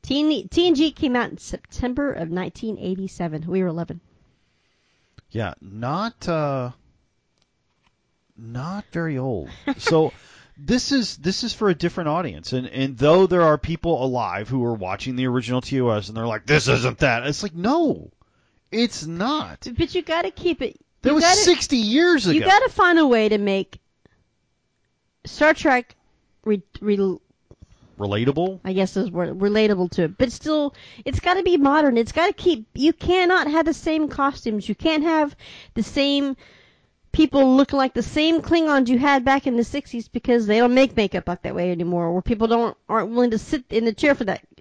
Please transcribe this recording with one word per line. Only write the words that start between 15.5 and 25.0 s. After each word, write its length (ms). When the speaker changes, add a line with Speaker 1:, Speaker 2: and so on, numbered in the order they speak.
Speaker 2:
T 220
O 80
S 180
and 80
they're 100
like, 200
"This 220
isn't 300
that," 280
it's 160
like, 120
no, 560
it's 360
not. 600
Speaker 1:
But 180
you 60
gotta 300
keep 320
it. 160
Speaker 2:
That 80
Speaker 1:
You 60
Speaker 2:
was 80
Speaker 1:
gotta, 160
Speaker 2:
sixty 360
years 500
Speaker 1:
you 140
Speaker 2:
ago. 60
Speaker 1:
gotta 240
find 280
a 80
way 220
to 100
make 420